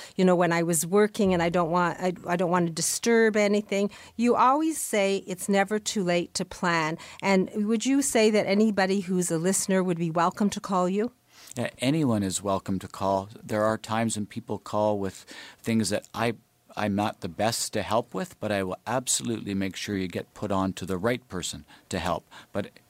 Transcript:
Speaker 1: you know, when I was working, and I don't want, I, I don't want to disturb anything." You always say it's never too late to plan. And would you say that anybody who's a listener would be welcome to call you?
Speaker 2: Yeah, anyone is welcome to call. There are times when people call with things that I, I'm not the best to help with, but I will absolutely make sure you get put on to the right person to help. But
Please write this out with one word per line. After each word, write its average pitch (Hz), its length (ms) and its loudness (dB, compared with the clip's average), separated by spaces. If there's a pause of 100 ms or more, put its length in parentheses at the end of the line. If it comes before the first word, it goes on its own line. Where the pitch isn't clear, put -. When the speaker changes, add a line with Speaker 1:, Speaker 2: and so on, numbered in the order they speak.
(160)
Speaker 1:
you 190 80 2
know, 185 120 8
when 170 180 4
I 170 80 2
was 170 240 0
working, 208 480 2
and 170 80 2
I 170 80 2
don't 170 220 0
want, 175 280 0
I, 185 140 0 (140)
I 175 80 0
don't 175 160 0
want 175 160 2
to 165 40 -4
disturb 220 640 2
anything." 208 540 2 (260)
You 240 200 2
always 294 440 4
say 196 460 0
it's 185 240 -8
never 196 300 2
too 208 240 -4
late 175 320 0
to 180 100 -4
plan. 165 540 -2 (240)
And 190 320 4
would 214 320 0
you 269 160 4
say 220 260 4
that 208 160 2
anybody 196 540 2
who's 180 320 0
a 165 80 0
listener 190 420 2
would 185 160 0
be 170 140 -2
welcome 180 400 2
to 202 80 -8
call 180 280 0
you? 208 260 -2 (440)
Speaker 2:
Yeah, 120 220 -4
anyone 127 420 2
is 95 220 -4
welcome 98 340 -2
to 92 100 -8
call. 98 400 -2 (160)
There 107 200 -2
are 110 140 2
times 113 380 -2
when 104 120 -6
people 110 320 -8
call 107 400 0
with 95 260 -6 (340)
things 110 300 0
that - 240 -4
I, 113 220 -2 (420)
I'm 104 160 -2
not 104 280 -2
the 98 60 -8
best 104 460 -4
to 107 80 -2
help 104 320 -2
with, 185 260 -8
but 107 120 -4
I 101 100 0
will 92 240 -6
absolutely 117 680 -4
make 98 200 -4
sure 104 220 -6
you 92 100 -4
get - 280 -8
put 101 160 -6
on 95 220 0
to - 120 -8
the 90 140 -4
right 120 280 -4
person 78 380 -8 (240)
to 95 80 -4
help. 82 320 -4 (240)
But 98 160 -6 (200)